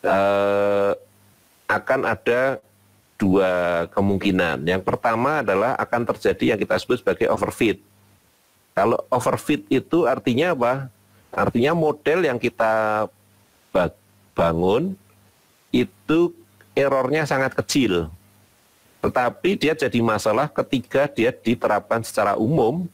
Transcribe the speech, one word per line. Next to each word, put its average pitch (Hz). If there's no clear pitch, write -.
eh, 101
akan -
ada 131
dua 90
kemungkinan. 92
Yang 92
pertama 123
adalah 104
akan 117
terjadi 117
yang 104
kita 98
sebut 120
sebagai 95
overfit. 104
Kalau 110
overfit 127
itu 160
artinya 135
apa? 131
Artinya 120
model 156
yang 120
kita 110
ba-, 87
bangun 95
itu 160
errornya 139
sangat 135
kecil. 95
Tetapi 127
dia 151
jadi 123
masalah 113
ketika 139
dia 127
diterapkan 113
secara 101
umum 156